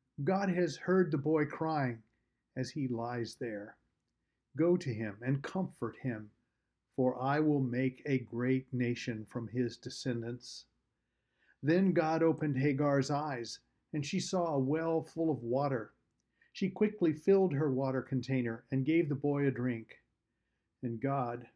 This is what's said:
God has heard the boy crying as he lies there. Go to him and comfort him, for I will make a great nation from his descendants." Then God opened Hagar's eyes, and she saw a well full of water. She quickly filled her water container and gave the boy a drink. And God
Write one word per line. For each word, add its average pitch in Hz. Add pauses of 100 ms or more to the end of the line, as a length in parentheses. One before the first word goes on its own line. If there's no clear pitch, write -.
(240)
God 190
has 175
heard 180
the 147
boy 151
crying 147 (540)
as 127
he 135
lies 120
there. 107 (800)
Go 170
to 139
him 107
and 139
comfort 147
him, 107 (680)
for 127
I 139
will 151
make 127
a 135
great 123
nation 120
from 117
his 117
descendants." 120 (960)
Then 175
God 160
opened 156
Hagar's 139
eyes, 143 (340)
and 147
she 190
saw 170
a 139
well 160
full 160
of 120
water. 123 (580)
She 190
quickly 208
filled 190
her 139
water 131
container 123
and 135
gave 160
the 143
boy 143
a 135
drink. 120 (800)
And 117
God 127